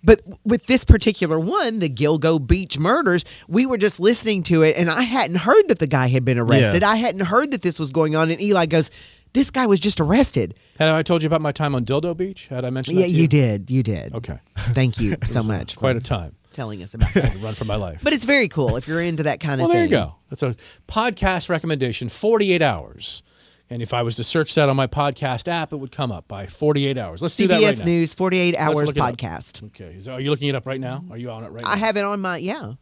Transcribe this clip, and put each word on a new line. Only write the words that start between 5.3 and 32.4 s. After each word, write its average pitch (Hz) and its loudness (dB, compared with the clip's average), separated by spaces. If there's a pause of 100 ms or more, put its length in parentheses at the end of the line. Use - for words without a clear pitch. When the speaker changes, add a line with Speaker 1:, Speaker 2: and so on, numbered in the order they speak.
Speaker 1:
heard 320 4
that 214 2
the 156 0
guy 127 2
had 127 2
been 123 2
arrested. 127 4
Speaker 2:
Yeah. 202 4
Speaker 1:
I 220 4
hadn't 220 -2
heard 240 2
that 240 -4
this 175 -2
was 147 -4
going 156 0
on, 160 2
and 170 -4
Eli 196 2
goes, 160 2 (440)
"This 262 2
guy 254 0
was 196 4
just 180 0
arrested." 151 2 (240)
Speaker 3:
Had 156 4
I 160 2
told 170 0
you 160 0
about 156 2
my 151 -2
time 143 -2
on 123 0
Dildo 156 -2
Beach? 185 -8
Had 127 -8
I 123 -4
mentioned 131 -2
Speaker 1:
Yeah, 185 4
Speaker 3:
that 175 2
to 180 0
Speaker 1:
you 160 4
Speaker 3:
you? 165 4
Speaker 1:
did. 117 2
You 131 2
did. 104 -4
Speaker 3:
Okay. - -10 (340)
Speaker 1:
Thank 127 0
you 107 0
Speaker 3:
<laughs> - -2
It - -6
was - -4
Speaker 1:
so 120 0
much 104 -4
Speaker 3:
quite 131 0
Speaker 1:
for 117 -2
Speaker 3:
a - -8
time. 92 -6 (180)
Speaker 1:
telling 107 -12
us 98 -18
about 110 2
Speaker 3:
I 185 4
had 147 0
Speaker 1:
that. 117 2
Speaker 3:
to 92 -8
run 110 -8
for - -8
my 107 -4
life. 90 -6
Speaker 1:
But 302 2
it's 240 0
very 254 4
cool 127 -2
if 127 -10
you're 160 -4
into 165 -4
that 147 -2
kind 139 -2
of 330 0
Speaker 3:
Well, 339 4
Speaker 1:
thing. 339 2
Speaker 3:
there 131 2
you 87 -2
go. - -16 (140)
That's - -8
a 123 -4 (320)
podcast 190 -2
recommendation, 139 -2
forty-eight 208 2
Hours. - -4 (460)
And 120 -8
if 113 -6
I 120 0
was 117 -4
to 117 -6
search 156 -2
that 147 4
on 135 2
my 135 0
podcast 143 -4
app, 170 -6
it 151 -10
would 135 -12
come 127 -6
up 87 -12
by 98 -12
forty-eight 139 0
Hours. - -8
Let's 165 -4
do 196 2
that 180 4
right - 4
Speaker 1:
C 214 6
B 208 6
S 123 0
Speaker 3:
now. 165 -6
Speaker 1:
News, 170 0
forty-eight 180 0
Speaker 3:
Let's - 0
Speaker 1:
Hours 147 2
Speaker 3:
look 143 -2
it 147 0
up. 123 -2
Speaker 1:
podcast. 92 -12
Speaker 3:
Okay. 87 -20
Is, 95 -16
are 127 -12
you 135 -4
looking 143 -2
it 131 -2
up 120 -6
right 135 -8
now? 131 -10
Are 110 -16
you 120 -12
on 110 -12
it 107 -14
right - -14
now? - -2
Speaker 1:
I 202 2
have 220 0
it 202 -2
on 202 -4
my, 180 -6
yeah. 185 -8